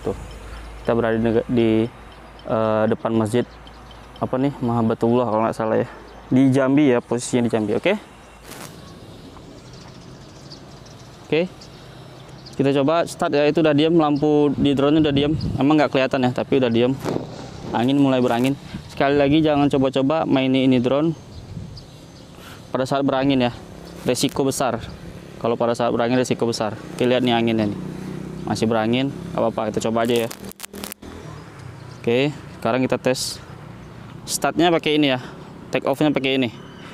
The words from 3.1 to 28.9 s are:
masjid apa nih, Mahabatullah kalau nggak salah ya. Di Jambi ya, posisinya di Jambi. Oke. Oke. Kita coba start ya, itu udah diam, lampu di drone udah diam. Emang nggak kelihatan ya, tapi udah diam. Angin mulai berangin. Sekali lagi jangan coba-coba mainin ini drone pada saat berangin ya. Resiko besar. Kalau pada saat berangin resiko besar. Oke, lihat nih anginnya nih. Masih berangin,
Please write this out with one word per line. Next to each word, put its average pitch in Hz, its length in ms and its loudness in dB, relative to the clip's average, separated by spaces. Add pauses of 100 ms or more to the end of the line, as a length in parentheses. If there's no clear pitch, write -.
masjid 113 320 2 (720)
apa 117 160 -4
nih, 135 240 0
Mahabatullah 117 720 2
kalau 110 160 2
nggak - 80 -2
salah 110 240 0
ya. 113 80 0 (400)
Di 131 240 4
Jambi 135 400 4
ya, 120 80 4
posisinya 120 480 -2
di 110 80 -2
Jambi. 107 240 0
Oke. 185 160 2 (3250)
Oke. 165 160 2 (1080)
Kita 139 160 2
coba 147 320 2
start - 320 -2
ya, 147 160 4
itu 156 160 4
udah 151 80 6
diam, 160 240 4
lampu 147 560 4
di 139 240 2
drone 147 240 4
udah 147 80 4
diam. 143 240 2 (240)
Emang 143 160 4
nggak 139 160 4
kelihatan 131 320 2
ya, 127 80 4
tapi 123 320 2
udah 120 80 2
diam. 120 240 4 (800)
Angin 127 240 2
mulai 131 240 4
berangin. 123 320 2 (400)
Sekali 143 240 2
lagi 143 240 4
jangan 147 240 4
coba-coba 135 560 2
mainin 131 480 2
ini 127 80 6
drone 139 400 2 (1500)
pada 127 160 -2
saat 139 160 0
berangin 135 400 2
ya. 123 80 2 (560)
Resiko 127 400 0
besar. 127 320 0 (640)
Kalau 117 160 0
pada 117 160 2
saat 117 160 2
berangin 120 240 2
resiko 123 320 0
besar. 110 320 -2
Oke, - 240 -8
lihat 123 240 2
nih 120 80 4
anginnya 113 320 2
nih. 101 120 -4 (680)
Masih 110 240 0
berangin, 117 400 0 (240)